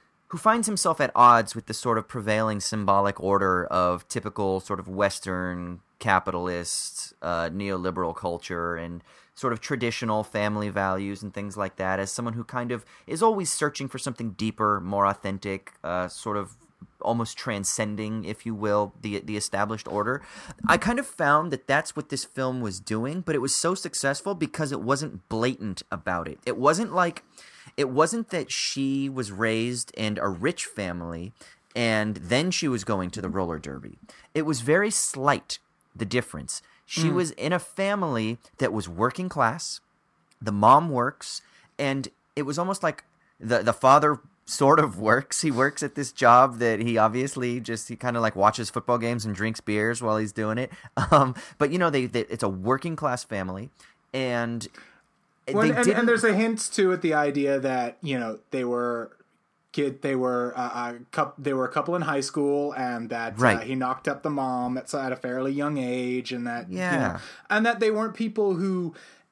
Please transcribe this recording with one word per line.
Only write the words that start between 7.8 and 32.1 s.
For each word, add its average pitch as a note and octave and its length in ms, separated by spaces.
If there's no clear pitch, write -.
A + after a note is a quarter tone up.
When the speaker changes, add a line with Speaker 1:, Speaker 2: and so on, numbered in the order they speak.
Speaker 1:
culture E2+ 600
and E2+ 260
sort B2+ 180
of A2 80
traditional A2+ 640
family G#2 440
values G2 540
and G2+ 100
things G2+ 240
like G2+ 200
that, F#2+ 240
as G2 100
someone A#2+ 240
who A#2 100
kind A#2+ 280
of A#2 120
is D#3+ 160
always G#3 300
searching - 360
for C3 100
something A#2 340
deeper, G#2 480
more G2 260
authentic, G2 680
uh, F2+ 240
sort G#2 280
of G2 200
almost A#2 360
transcending, G#2+ 840
if G#2 200
you A#2 100
will, G#2 460
the, G#2 200
the G#2+ 160
established G#2 520
order. G#2+ 340
I E3 100
kind A#3 220
of C#4 80
found D#3 440
that C3+ 160
that's D3 300
what D3 140
this C#3 140
film C3 360
was F#2+ 200
doing, B2+ 420
but D#3+ 120
it C#3+ 40
was B2+ 160
so F3 200
successful D3+ 600
because D#3 380
it B2+ 80
wasn't C3 500
blatant A2 600
about F2 380
it. D2+ 160
It B2 140
wasn't D#3+ 360
like, F3 280
it C#3 140
wasn't E3 400
that D3+ 200
she C#3 580
was B2+ 240
raised A2+ 600
in G#2+ 240
a - 100
rich G2 380
family F2 640
and A2 420